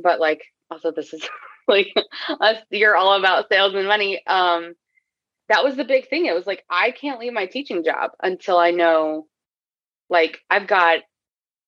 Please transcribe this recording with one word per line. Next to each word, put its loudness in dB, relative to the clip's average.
but, 2
like, 0
also -6
this -10
is -12
<laughs> -12
like, 2
us, 2
you're 2
all 4
about 0
sales 2
and -2
money. 0
Um, 0
that 4
was -2
the -4
big -2
thing. -2
It -2
was -6
like, -6
I 0
can't -10
leave -8
my -4
teaching -6
job -4
until -2
I 4
know, 0
like, 0
I've 0
got 4